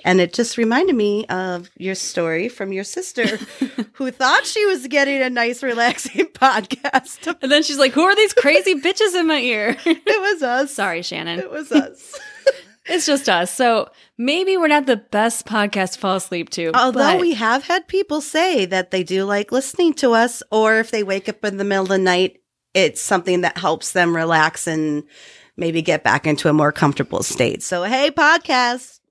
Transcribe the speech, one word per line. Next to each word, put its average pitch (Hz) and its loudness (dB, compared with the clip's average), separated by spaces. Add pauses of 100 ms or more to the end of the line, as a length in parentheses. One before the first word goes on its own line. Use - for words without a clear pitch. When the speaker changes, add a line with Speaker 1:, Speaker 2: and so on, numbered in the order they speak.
Speaker 1:
And 185 4
it 175 0
just 233 -2
reminded 254 2
me 208 0
of 180 -6
your 190 -6
story 170 -4
from 196 -8
your 196 -6
sister 349 -6
Speaker 2:
<laughs> - -8
Speaker 1:
who 262 -6
thought 277 2
she 415 -2
was 294 -2
getting 277 0
a 254 -2
nice, 240 -4
relaxing 240 -2
<laughs> - -14
podcast. 262 -2
Speaker 2:
And 262 -2
then 294 6
she's 294 -4
like, 262 4
"Who 302 2
are 381 6
these 415 4
crazy 311 4
bitches 370 0
in 330 2
my 302 2
ear?" 240 -2
<laughs> - -6
Speaker 1:
It 403 2
was 370 -2
us. 262 -2
Speaker 2:
Sorry, 180 -4
Shannon. 170 -8
Speaker 1:
It 381 -10
was 302 -10
us. - -2
<laughs> - -20 (600)
Speaker 2:
It's 339 0
just 277 0
us. 180 2
So 233 2 (280)
maybe 359 0
we're 330 2
not 294 2
the 247 4
best 220 -2
podcast 208 -2
to - -12
fall 190 -2
asleep 180 -6
to, 165 -4
Speaker 1:
Although 254 0
Speaker 2:
but 330 4
Speaker 1:
we 339 0
have 233 0
had 349 -2
people 381 -2
say 311 0
that 185 -4
they 185 0
do 185 -2
like 202 -2
listening 269 0
to 247 2
us, 233 2 (120)
or 220 4
if 226 -2
they 214 0
wake 196 -4
up 214 -6
in 196 -4
the 196 -4
middle 196 0
of 185 -4
the 196 2
night, 185 0 (340)
it's 180 2
something 180 0
that 175 -2
helps - -2
them 170 2
relax 165 0
and 156 -2 (540)
maybe 165 -2
get 160 0
back 131 2
into 151 2
a 147 2
more 151 4
comfortable - -2
state. - -2
So, 180 -4
hey, 262 0
podcast. 277 0 (100)